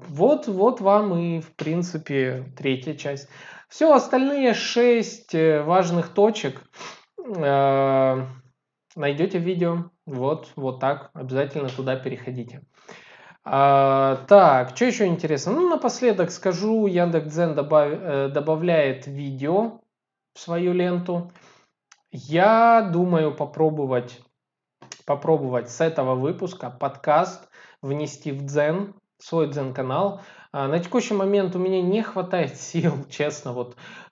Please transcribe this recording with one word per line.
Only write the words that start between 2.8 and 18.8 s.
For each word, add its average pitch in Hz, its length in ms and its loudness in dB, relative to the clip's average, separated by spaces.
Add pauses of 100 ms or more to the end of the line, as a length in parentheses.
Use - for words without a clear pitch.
часть. 139 340 -10 (400)
Все, 311 240 4
остальные 262 640 2
шесть, 233 800 0
э, 156 280 4
важных 170 460 2
точек, 202 520 0 (760)
э, 135 880 2 (680)
найдете 160 440 -2
в 170 40 -2
видео. 170 480 -2 (160)
Вот, 139 500 -4
вот 131 240 -6
так. 139 320 -4
Обязательно 139 560 -4
туда 131 280 -4
переходите. 127 640 -12 (840)
А, 135 720 4 (100)
так, 143 480 8
че 240 120 2
еще 233 200 0
интересно? 165 460 -2
Ну, 349 160 2
напоследок 220 640 0
скажу, 208 560 0
Яндекс.Дзен 165 680 0
добав-, 147 380 2
э, 139 360 -2
добавляет 151 760 0